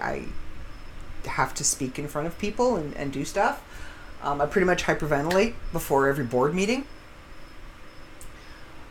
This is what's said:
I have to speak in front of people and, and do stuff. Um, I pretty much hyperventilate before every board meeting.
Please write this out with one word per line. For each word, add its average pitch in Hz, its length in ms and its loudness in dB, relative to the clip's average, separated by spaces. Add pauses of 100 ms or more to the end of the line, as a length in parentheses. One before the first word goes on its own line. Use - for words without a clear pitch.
I 135 220 -2 (1040)
have 139 260 0
to - 100 -2
speak - 340 0
in 147 100 -2
front 151 180 -2
of 170 120 -4
people 226 380 2
and, 147 200 -2
and 139 160 -2
do 135 120 -2
stuff. 208 380 2 (600)
Um, 143 180 0
I 151 60 4
pretty 180 200 4
much 175 180 4
hyperventilate 160 680 4 (180)
before 139 360 4
every 139 160 2
board 127 300 4
meeting. 220 320 2 (2000)